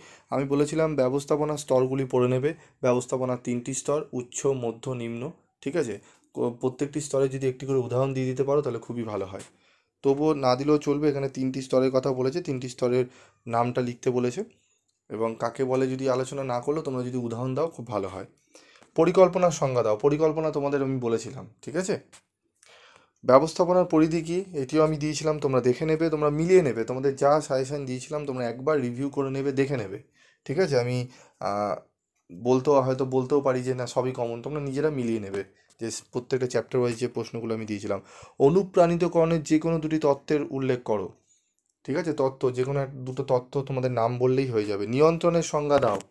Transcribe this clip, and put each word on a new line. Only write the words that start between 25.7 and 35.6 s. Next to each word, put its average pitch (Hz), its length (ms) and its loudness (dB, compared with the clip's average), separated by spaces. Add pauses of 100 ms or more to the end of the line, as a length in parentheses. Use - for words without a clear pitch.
নেবে, 156 240 2
তোমরা 151 200 0
মিলিয়ে 170 320 6
নেবে, 113 220 0
তোমাদের 131 320 -2
যা 143 260 4
সাজেশন 139 440 -4
দিয়েছিলাম, 131 400 -8
তোমরা 127 240 -4
একবার 135 320 0
রিভিউ 123 280 -4
করে 135 220 -2
নেবে, 135 200 -2
দেখে 135 260 0
নেবে, 101 260 -8 (420)
ঠিক 139 140 -2
আছে? 143 200 2
আমি, 123 280 0 (320)
আহ, 101 360 -2 (580)
বলতেও, 131 480 2
হয়তো 131 240 0
বলতেও 131 360 0
পারি 131 220 0
যে 127 120 -2
না, 123 120 -6
সবই 127 240 -2
কমন, 117 300 -6
তোমরা 143 200 -8
নিজেরা 139 280 -2
মিলিয়ে 117 300 -2
নেবে 98 240 -6 (360)